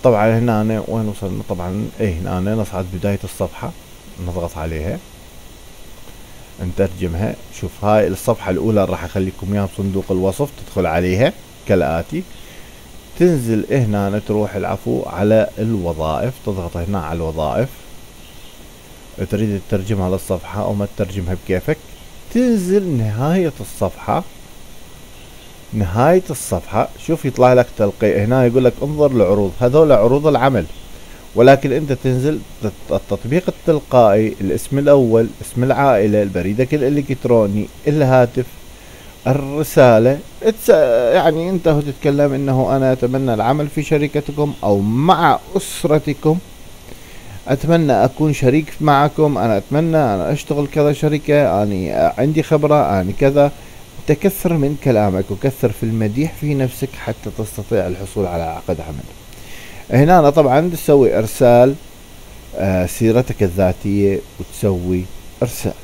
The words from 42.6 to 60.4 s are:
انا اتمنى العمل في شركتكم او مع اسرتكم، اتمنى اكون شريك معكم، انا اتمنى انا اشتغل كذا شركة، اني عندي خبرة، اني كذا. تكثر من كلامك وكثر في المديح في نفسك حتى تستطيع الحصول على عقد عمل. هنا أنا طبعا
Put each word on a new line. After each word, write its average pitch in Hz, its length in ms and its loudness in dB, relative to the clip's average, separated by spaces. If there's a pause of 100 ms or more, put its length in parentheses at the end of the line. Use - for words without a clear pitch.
انا 131 160 2
اتمنى 127 420 0
العمل 139 340 0
في 147 160 -4
شركتكم 147 680 -2 (100)
او 101 160 2
مع 139 600 2 (180)
اسرتكم، 156 800 -2 (1080)
اتمنى 143 580 2
اكون 151 280 0
شريك 143 480 0
معكم، 147 560 2
انا 107 200 0
اتمنى 160 400 0
انا 101 360 0
اشتغل 147 340 -4
كذا 147 260 0
شركة، 147 720 2
اني 95 280 -2
عندي 131 520 0
خبرة، 147 580 2
اني 92 120 -2
كذا. 143 380 4 (560)
تكثر 170 460 0
من 147 300 0
كلامك 104 480 2
وكثر 131 400 -2
في - 120 -8
المديح 113 580 -2
في 147 120 -2
نفسك 131 360 -4 (160)
حتى 113 320 -8
تستطيع 104 500 -4
الحصول 95 380 -4
على 87 180 -4
عقد 82 380 -6
عمل. 78 220 -12 (1000)
هنا 170 180 6
أنا 151 100 6
طبعا 151 440 4